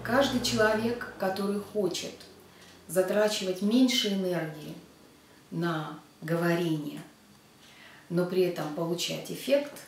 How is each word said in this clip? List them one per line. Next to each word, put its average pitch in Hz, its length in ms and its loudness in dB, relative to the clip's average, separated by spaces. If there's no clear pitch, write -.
каждый 262 380 2
человек, 226 760 2
который 196 400 0
хочет 190 400 -2
затрачивать 190 760 0
меньше 226 520 4
энергии 160 640 -2
на 160 500 -4
говорение, 170 800 0
но 175 160 2
при 185 180 2
этом 156 320 -2
получать 170 560 -4
эффект 277 420 0